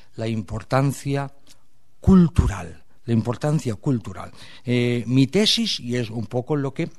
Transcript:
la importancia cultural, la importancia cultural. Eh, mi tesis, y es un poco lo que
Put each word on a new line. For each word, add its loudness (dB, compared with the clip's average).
la -4
importancia 0
cultural, 4
la -2
importancia 0
cultural. -4
Eh, 2
mi 4
tesis, 2
y -4
es -2
un -6
poco -2
lo -2
que -4